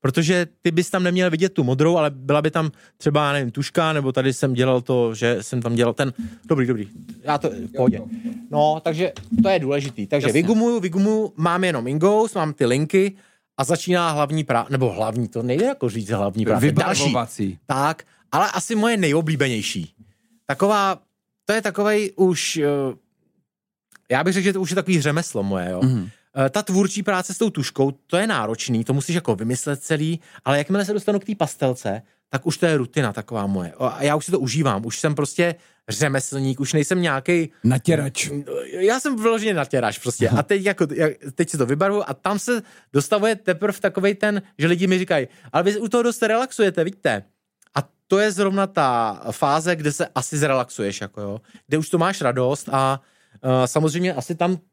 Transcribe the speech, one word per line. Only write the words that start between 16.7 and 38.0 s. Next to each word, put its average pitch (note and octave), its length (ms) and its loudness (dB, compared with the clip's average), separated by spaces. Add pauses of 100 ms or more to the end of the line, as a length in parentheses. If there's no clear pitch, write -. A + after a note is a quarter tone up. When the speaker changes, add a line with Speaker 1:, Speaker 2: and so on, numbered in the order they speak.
Speaker 3:
Vybarvovací. A#2 640 -2
Speaker 1:
Tak, C#3+ 360 0 (300)
ale F#3 180 2
asi F#3 240 -4
moje A3 220 2
nejoblíbenější. C#3+ 960 0 (540)
Taková, G3 520 2 (460)
to - 80 -2
je A3 100 0
takovej G#3 540 0
už, F3+ 400 2
eh, D3 100 2 (1400)
já C3+ 140 2
bych F3+ 100 2
řekl, F#3 100 0
že G3 80 2
to F#3+ 80 -2
už F3+ 100 -2
je F3+ 40 -4
takový F3+ 260 2
řemeslo D3 420 -2
moje, F#2 280 -2
jo. F2+ 140 -4
Speaker 3:
Mhm. A#2 240 2 (380)
Speaker 1:
Eh, C3+ 40 0
ta G#3 120 0
tvůrčí G3 400 0
práce F#3 320 -2
s - 40 -10
tou A3+ 120 2
tuškou, C#3 400 0 (160)
to E3+ 100 -2
je G3+ 100 2
náročný, A#2 580 -2
to C3 100 0
musíš C#3+ 200 -2
jako D#3+ 220 0
vymyslet B2 460 -4
celý, D#3+ 380 -2 (240)
ale C#3 140 2
jakmile F#3+ 260 0
se G3+ 80 -4
dostanu G#3 260 0
k G3 60 -4
té G#3+ 100 -6
pastelce, B2 680 -2 (260)
tak C3 180 -4
už D#3+ 120 -2
to F3 80 2
je D#3 100 4
rutina B2+ 360 0
taková G#2+ 340 -6
moje. F#2 320 -2
A B2+ 240 -2
já D3 140 2
už D3+ 80 -4
si E3+ 60 -6
to F3 100 2
užívám, A#2+ 460 0
už A2+ 140 -8
jsem D3+ 140 0
prostě E3 400 -2 (340)
řemeslník, C3+ 720 -2
už C3+ 120 -2
nejsem E3 300 2
nějakej D#3+ 460 0 (160)
Speaker 3:
Natěrač. C#3 680 2 (400)